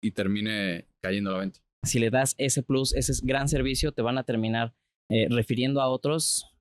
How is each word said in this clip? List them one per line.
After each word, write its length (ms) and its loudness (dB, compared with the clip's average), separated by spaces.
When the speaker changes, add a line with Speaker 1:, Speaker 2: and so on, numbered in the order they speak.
Speaker 1:
y 60 0
termine 760 -2
cayendo 300 -2
la 80 -2
venta. 220 -6
Speaker 2:
Si 160 0
le 100 2
das 280 2
ese 260 0
plus, 300 0
ese 180 0
gran 240 0
servicio, 440 2
te 100 -4
van 160 0
a 60 -4
terminar, 500 0
eh, 220 4
refiriendo 500 2
a 80 2
otros 580 0